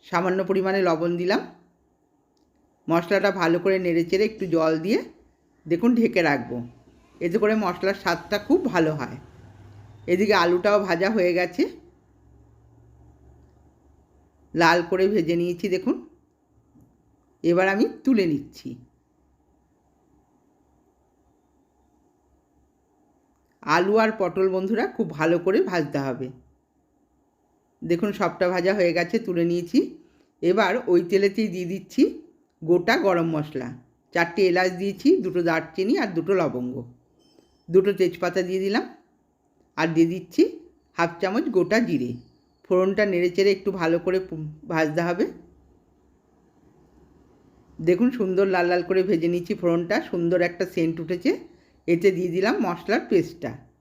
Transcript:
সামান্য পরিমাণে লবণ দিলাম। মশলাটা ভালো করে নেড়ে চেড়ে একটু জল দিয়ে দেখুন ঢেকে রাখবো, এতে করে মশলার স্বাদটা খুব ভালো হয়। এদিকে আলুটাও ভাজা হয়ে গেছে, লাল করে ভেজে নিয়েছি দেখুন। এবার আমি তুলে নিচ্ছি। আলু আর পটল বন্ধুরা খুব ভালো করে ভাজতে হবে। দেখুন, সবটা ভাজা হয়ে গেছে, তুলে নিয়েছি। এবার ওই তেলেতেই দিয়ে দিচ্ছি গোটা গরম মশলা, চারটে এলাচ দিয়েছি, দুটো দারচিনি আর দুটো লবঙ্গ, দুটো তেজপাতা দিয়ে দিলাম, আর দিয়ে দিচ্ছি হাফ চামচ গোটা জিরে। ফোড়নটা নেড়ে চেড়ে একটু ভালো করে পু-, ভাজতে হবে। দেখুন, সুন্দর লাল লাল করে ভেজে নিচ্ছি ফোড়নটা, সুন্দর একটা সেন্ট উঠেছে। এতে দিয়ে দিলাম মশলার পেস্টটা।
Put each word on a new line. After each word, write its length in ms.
সামান্য 380
পরিমাণে 380
লবণ 360
দিলাম। 240
মশলাটা 440
ভালো 280
করে 200
নেড়ে 260
চেড়ে 200
একটু 220
জল 320
দিয়ে 200
দেখুন 300
ঢেকে 260
রাখবো, 360
এতে 160
করে 180
মশলার 460
স্বাদটা 380
খুব 260
ভালো 300
হয়। 240
এদিকে 280
আলুটাও 440
ভাজা 300
হয়ে 240
গেছে, 300
লাল 300
করে 240
ভেজে 280
নিয়েছি 340
দেখুন। 260
এবার 260
আমি 160
তুলে 260
নিচ্ছি। 420
আলু 340
আর 200
পটল 320
বন্ধুরা 380
খুব 220
ভালো 300
করে 240
ভাজতে 360
হবে। 280
দেখুন, 320
সবটা 360
ভাজা 240
হয়ে 200
গেছে, 260
তুলে 260
নিয়েছি। 340
এবার 320
ওই 160
তেলেতেই 460
দিয়ে 180
দিচ্ছি 340
গোটা 360
গরম 320
মশলা, 400
চারটে 340
এলাচ 300
দিয়েছি, 300
দুটো 260
দারচিনি 540
আর 160
দুটো 200
লবঙ্গ, 420
দুটো 240
তেজপাতা 500
দিয়ে 220
দিলাম, 200
আর 120
দিয়ে 240
দিচ্ছি 300
হাফ 200
চামচ 320
গোটা 300
জিরে। 320
ফোড়নটা 440
নেড়ে 280
চেড়ে 180
একটু 200
ভালো 280
করে 200
পু-, 320
ভাজতে 340
হবে। 240
দেখুন, 320
সুন্দর 360
লাল 200
লাল 160
করে 200
ভেজে 260
নিচ্ছি 260
ফোড়নটা, 480
সুন্দর 380
একটা 320
সেন্ট 260
উঠেছে। 320
এতে 240
দিয়ে 180
দিলাম 320
মশলার 460
পেস্টটা। 440